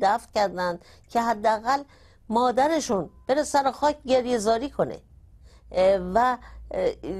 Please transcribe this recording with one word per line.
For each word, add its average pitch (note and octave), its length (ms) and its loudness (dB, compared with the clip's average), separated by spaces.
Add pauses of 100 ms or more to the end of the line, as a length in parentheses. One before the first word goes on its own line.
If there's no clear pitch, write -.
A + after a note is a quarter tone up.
دفن G3+ 320 0
کردند F3+ 520 -2 (240)
که A#3 120 -2
حداقل A3+ 640 0 (460)
مادرشون B3 800 0 (180)
بره C#4 160 0
سر C4+ 280 0
خاک D4 320 -2
گریه B3 340 0
زاری A3+ 320 0
کنه. D3+ 320 -4 (680)
اه، F#3+ 260 4 (160)
و، B3 240 2 (340)
اه، F#3 200 -2 (280)